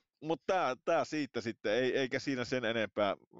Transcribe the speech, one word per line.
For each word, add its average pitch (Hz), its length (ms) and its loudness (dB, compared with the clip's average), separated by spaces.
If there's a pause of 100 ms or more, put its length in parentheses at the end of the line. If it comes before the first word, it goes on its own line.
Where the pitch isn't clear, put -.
(200)
mut 160 260 -4
tää, 156 380 2
tää 160 200 2
siitä 143 360 -4
sitten, 107 320 -2
ei, 127 260 2
eikä 131 200 0
siinä 127 260 -2
sen 127 200 -2
enempää. 107 520 0 (240)